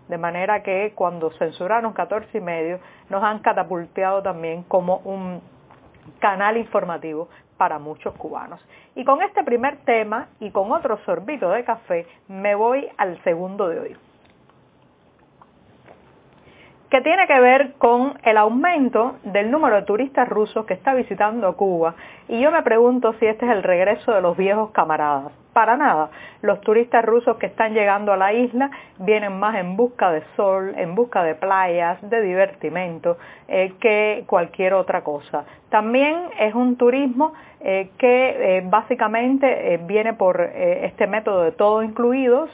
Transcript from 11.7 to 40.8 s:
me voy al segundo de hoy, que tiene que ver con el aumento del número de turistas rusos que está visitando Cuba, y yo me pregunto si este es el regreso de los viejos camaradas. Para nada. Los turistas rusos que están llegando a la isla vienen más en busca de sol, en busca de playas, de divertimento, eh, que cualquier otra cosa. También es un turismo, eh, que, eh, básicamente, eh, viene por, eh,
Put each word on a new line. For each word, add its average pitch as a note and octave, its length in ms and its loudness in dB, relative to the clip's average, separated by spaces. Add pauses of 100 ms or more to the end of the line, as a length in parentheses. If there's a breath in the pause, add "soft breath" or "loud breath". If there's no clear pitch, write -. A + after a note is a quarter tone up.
me F#3+ 280 -2
voy A#3+ 320 0 (100)
al F#3 260 -4
segundo F#3 440 -2
de E3 120 -4
hoy, - 180 -12 (3000 soft breath)
que C4 120 2
tiene E4+ 260 2
que C#4+ 120 6
ver C4 380 6
con B3 460 2
el A3 140 4
aumento A#3+ 880 2
del G3+ 260 -2
número C4+ 260 2
de G3 80 2
turistas B3 440 0
rusos G#3+ 380 -2
que F#3+ 80 -6
está C4 200 0
visitando G#3+ 640 -2
Cuba, E3+ 400 0 (320 loud breath)
y A3+ 120 -4
yo C#4+ 120 4
me E4 120 2
pregunto A#3+ 500 4
si A3 120 0
este A3 200 0
es A#3+ 60 2
el G3+ 120 0
regreso G3 500 2
de G3 80 4
los F3 160 0
viejos G#3 340 0
camaradas. D3+ 600 0 (220)
Para A#3 240 4
nada. E3+ 320 2 (320 loud breath)
Los G3+ 200 0
turistas A3+ 440 2
rusos A#3 320 2
que - 80 -4
están A3 300 -2
llegando G#3 360 2
a F#3+ 60 4
la F#3+ 160 2
isla B3 380 -2 (260 loud breath)
vienen G3+ 420 -2
más G#3+ 160 -2
en F#3 220 -4
busca A#3 340 2
de D#3 120 -2 (120)
sol, F#3+ 400 0
en F3 200 -6
busca A#3 280 0
de D#3+ 120 -2
playas, F3+ 640 0 (100)
de A3+ 120 0
divertimento, F3+ 960 -2 (300 loud breath)
eh, F#3+ 320 -2
que G#3+ 460 0
cualquier F#3 480 0
otra F3+ 300 0
cosa. D3 420 -8 (240 loud breath)
También A#3+ 460 2 (240)
es G#3+ 160 0
un B3 200 2
turismo, C4 580 2 (280 loud breath)
eh, F#3+ 380 -2
que, B3 580 2
eh, F#3 80 -4
básicamente, A#3 1120 0
eh, - 20 -2
viene G#3 360 -2
por, F#3 280 2
eh, F3 440 -2